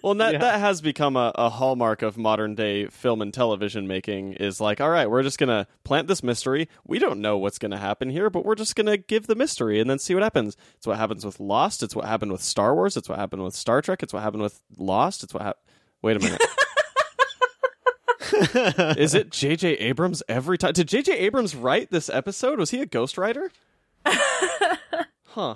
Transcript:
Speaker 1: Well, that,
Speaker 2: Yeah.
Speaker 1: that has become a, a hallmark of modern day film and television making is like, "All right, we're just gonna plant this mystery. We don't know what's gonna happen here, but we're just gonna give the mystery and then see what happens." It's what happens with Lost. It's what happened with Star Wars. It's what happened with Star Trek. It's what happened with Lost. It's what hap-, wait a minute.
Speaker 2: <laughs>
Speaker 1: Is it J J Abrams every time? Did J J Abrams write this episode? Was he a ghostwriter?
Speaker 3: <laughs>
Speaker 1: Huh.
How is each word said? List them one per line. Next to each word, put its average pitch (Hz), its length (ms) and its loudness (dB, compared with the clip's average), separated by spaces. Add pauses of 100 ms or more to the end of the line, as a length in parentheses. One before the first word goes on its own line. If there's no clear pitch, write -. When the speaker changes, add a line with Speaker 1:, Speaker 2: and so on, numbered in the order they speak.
Speaker 1:
Well, 202 120 2
that, 220 180 2
Speaker 2:
Yeah. 143 60 0
Speaker 1:
that 202 220 2
has 196 200 2
become 147 340 0
a, 120 200 2
a 117 160 2
hallmark 120 500 0
of 107 160 -2
modern 107 380 0
day 101 320 -2
film 113 340 -2
and 104 100 -4
television 104 560 0
making 98 460 -4
is 98 260 -4
like, 104 220 0
"All 147 80 2
right, 165 180 2
we're 120 140 2
just 135 160 -2
gonna 113 300 2 (160)
plant 147 240 0
this 185 160 0
mystery. 131 460 0 (180)
We - 100 0
don't 233 240 2
know 107 160 2
what's 98 220 -2
gonna 101 180 -6
happen 101 320 -4
here, 185 220 0
but 175 120 -2
we're 214 120 2
just 220 200 -6
gonna 208 220 2
give 214 300 -2
the 220 80 4
mystery 113 440 0
and 113 80 2
then 139 120 0
see - 160 -2
what 196 80 4
happens." 117 340 0 (200)
It's - 100 -8
what 107 100 0
happens 107 260 -2
with 101 160 -8
Lost. 113 440 0
It's 110 120 -8
what 110 100 -4
happened 107 260 -2
with 92 100 -6
Star 113 320 2
Wars. 185 240 2
It's 107 120 -8
what 80 100 -6
happened 95 240 -6
with 92 100 -8
Star 120 300 0
Trek. - 180 -4
It's 120 100 -10
what 104 120 -6
happened 107 180 -4
with 104 180 -4 (160)
Lost. 110 460 0
It's - 140 -14
what - 80 -6
hap-, 104 160 -6 (420)
wait 110 160 2
a - 20 0
minute. - 220 0 (2500)
Speaker 2:
<laughs> - 0 -
Speaker 1:
Is 151 160 4
it 202 160 4
J 143 260 0
J 165 180 0
Abrams 139 540 -2
every 131 300 0
time? 151 160 0
Did 160 140 2
J 254 160 2
J 359 160 2
Abrams 208 360 0
write 131 360 0
this 165 180 0
episode? 247 480 -2
Was 165 140 -2
he 247 100 -4
a 285 60 -4
ghostwriter? 208 640 -2 (540)
Speaker 3:
<laughs> 294 60 -6 (1160)
Speaker 1:
Huh. 143 280 -6